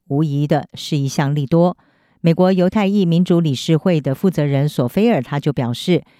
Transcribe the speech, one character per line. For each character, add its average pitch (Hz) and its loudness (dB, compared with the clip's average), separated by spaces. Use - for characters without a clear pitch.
无 143 0
疑 147 -2
的 147 0
是 - -8
一 139 -2
项 139 -2
利 147 -2
多。 170 2
美 165 2
国 180 2
犹 185 2
太 214 0
裔 202 2
民 170 2
主 175 2
理 156 0
事 160 0
会 160 0
的 135 -2
负 190 0
责 151 -2
人 139 0
索 147 -2
菲 214 0
尔 160 0
他 143 -4
就 143 -2
表 123 -2
示， 147 -2